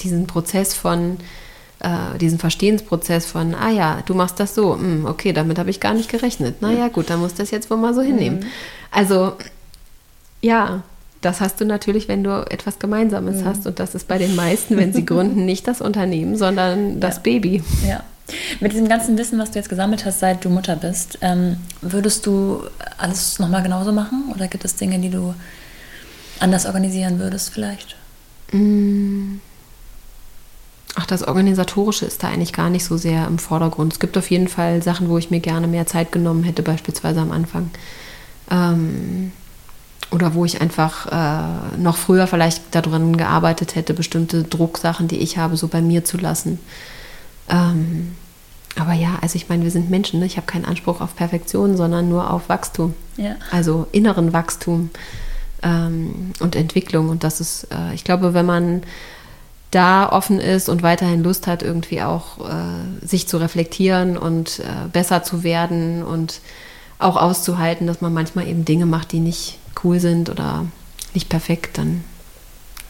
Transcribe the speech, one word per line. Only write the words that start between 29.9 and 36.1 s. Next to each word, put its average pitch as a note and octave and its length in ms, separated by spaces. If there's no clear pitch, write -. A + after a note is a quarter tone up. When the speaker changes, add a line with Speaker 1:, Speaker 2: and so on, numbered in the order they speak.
Speaker 1:
Ach, E3+ 120
das F#3 200
Organisatorische F#3+ 800
ist - 160
da F3+ 60
eigentlich E3+ 240
gar E3+ 180
nicht F3 140
so E3+ 120
sehr E3 300
im E3 120
Vordergrund. D#3+ 540
Es - 80
gibt F#3 160
auf F3+ 140
jeden F3+ 180
Fall E3+ 340
Sachen, F3 260
wo E3+ 100
ich E3 120
mir E3+ 100
gerne E3 260
mehr E3+ 200
Zeit E3 240